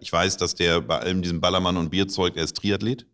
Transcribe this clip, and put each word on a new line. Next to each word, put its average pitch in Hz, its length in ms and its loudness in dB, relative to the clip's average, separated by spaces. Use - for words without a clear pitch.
Ich - 100 -10
weiß, 90 240 2
dass - 180 -2
der 85 280 2
bei 67 180 -2
allem 92 220 0
diesem 87 180 -2
Ballermann 90 380 2
und 82 140 -2
Bierzeugt, 95 460 0
er 82 60 -2
ist - 140 -6
Triathlet. 104 560 -2